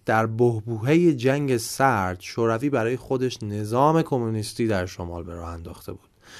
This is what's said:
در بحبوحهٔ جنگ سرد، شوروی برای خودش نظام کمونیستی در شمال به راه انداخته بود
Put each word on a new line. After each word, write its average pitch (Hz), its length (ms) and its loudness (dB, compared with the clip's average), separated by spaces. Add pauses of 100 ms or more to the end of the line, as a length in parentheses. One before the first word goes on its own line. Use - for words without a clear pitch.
در 113 200 2
بحبوحهٔ 117 840 2
جنگ 131 440 2
سرد، 107 640 0
شوروی 113 500 0
برای 120 260 0
خودش 123 460 -4
نظام 113 600 2
کمونیستی 113 640 -2
در 95 200 0
شمال 87 360 -8
به 87 120 -12
راه 85 140 -10
انداخته 85 440 -12
بود - 160 -18 (300)